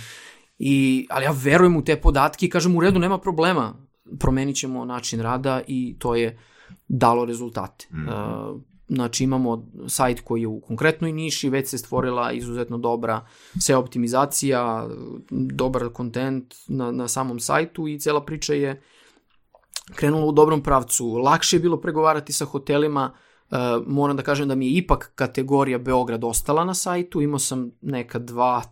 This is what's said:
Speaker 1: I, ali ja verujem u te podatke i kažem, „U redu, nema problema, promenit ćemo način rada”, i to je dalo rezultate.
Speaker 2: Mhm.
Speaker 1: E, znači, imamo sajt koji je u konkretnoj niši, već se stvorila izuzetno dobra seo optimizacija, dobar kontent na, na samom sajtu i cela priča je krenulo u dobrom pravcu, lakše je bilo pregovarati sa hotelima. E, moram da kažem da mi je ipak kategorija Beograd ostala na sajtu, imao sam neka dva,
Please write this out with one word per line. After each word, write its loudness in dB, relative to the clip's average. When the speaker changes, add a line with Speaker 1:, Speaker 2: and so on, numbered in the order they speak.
Speaker 1:
I, 2
ali -2
ja 2
verujem 6
u 2
te 2
podatke 4
i -2
kažem, 2
„U 4
redu, 4
nema 2
problema, 0
promenit 2
ćemo -6
način -6
rada”, -2
i -4
to -2
je 0
dalo 4
rezultate. -8
Speaker 2:
Mhm. -10
Speaker 1:
E, -6
znači, -2
imamo 0
sajt 0
koji -2
je -2
u -6
konkretnoj 0
niši, -2
već 0
se -6
stvorila -2
izuzetno -6
dobra -2
seo 4
optimizacija, 0
dobar -2
kontent -6
na, -4
na -4
samom -4
sajtu -2
i -8
cela 0
priča -4
je -2
krenulo 0
u 2
dobrom 6
pravcu, 0
lakše 2
je 4
bilo 2
pregovarati 0
sa -2
hotelima. 0
E, -6
moram 0
da -6
kažem 0
da 0
mi 0
je 2
ipak 0
kategorija 0
Beograd 0
ostala 0
na -2
sajtu, -2
imao 0
sam -4
neka -6
dva, 0